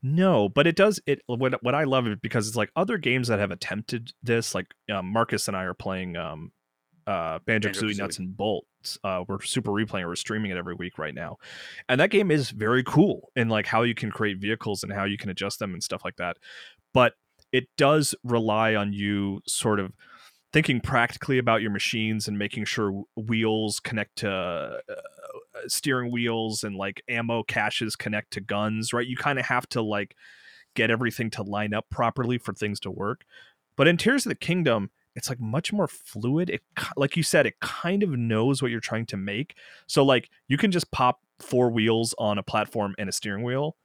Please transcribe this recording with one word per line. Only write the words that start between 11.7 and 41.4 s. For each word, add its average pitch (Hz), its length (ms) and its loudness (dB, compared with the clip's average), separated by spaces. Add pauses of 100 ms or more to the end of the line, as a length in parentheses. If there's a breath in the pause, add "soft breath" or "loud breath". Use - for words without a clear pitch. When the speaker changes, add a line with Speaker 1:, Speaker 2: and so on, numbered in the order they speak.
Speaker 1:
And 127 120 4
that 196 100 6
game 196 200 4
is 147 200 2
very 110 340 2
cool 156 520 4
in, 117 120 2
like, 107 180 0
how 113 160 2
you 120 120 2
can 110 180 -6
create 104 260 -2
vehicles 104 460 -4
and 101 80 -8
how 98 120 -2
you 101 140 -2
can 101 120 -8
adjust 98 280 -6
them 98 160 -6
and 82 100 -8
stuff - 200 -6
like 92 120 -8
that. 87 220 -6 (560 loud breath)
But 123 200 6 (380)
it 127 240 0
does 147 380 4 (100)
rely 113 520 2
on 101 160 0
you 101 540 -2
sort 107 340 0
of 95 140 -6 (580 loud breath)
thinking 151 280 2
practically 127 580 0
about 117 240 4
your 110 100 -2
machines 110 560 -2
and 104 100 -4
making 104 280 -4
sure 107 240 0
w-, 98 160 -6 (100)
wheels 110 640 0
connect - 380 -6
to, 101 120 -2
uh, 87 500 -4 (840)
steering 127 440 0
wheels 113 540 -2
and, 101 120 -6
like, 98 320 -6
ammo 117 340 -2
caches 107 540 -2
connect 107 360 -6
to 104 80 -8
guns, 107 520 -2
right? 120 140 -2
You 127 100 -6
kinda 139 260 -2
have 123 280 -2
to, 120 120 -2
like, 104 340 -4 (580 loud breath)
get 113 160 4
everything 113 420 0
to 107 100 -8
line 104 320 -4
up 110 160 -4
properly 123 480 0
for - 160 -6
things 104 280 -4
to 98 100 -6
work. 101 320 -6 (520 loud breath)
But 143 120 6
in 175 100 6
Tears 262 280 2
of 208 40 -4
the 147 60 -2
Kingdom, 143 540 0 (260)
it's, - 140 -8
like, 123 100 -6
much 120 320 -2
more 208 160 0
fluid. 139 600 -2
It - 120 -4 (160)
ki-, - 80 -6 (100)
like 135 200 0
you 165 80 2
said, 147 220 6
it - 140 -4
kind 196 420 -2
of 185 100 0
knows 120 500 2
what 127 100 0
you're 113 80 -2
trying 110 260 -4
to 101 120 -6
make. 101 380 -6 (320 loud breath)
So, 143 160 6
like, 131 260 4 (180 soft breath)
you 156 100 4
can 208 140 4
just 175 200 0
pop 127 300 2 (180)